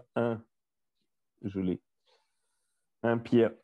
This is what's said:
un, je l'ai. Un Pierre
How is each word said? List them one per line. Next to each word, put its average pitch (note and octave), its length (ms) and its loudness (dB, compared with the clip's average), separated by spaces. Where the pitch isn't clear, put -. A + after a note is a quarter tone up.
un, A#2 240 -2
je F#2+ 180 -6
l'ai. F2+ 220 -2
Un A#2 160 0
Pierre A#2 360 2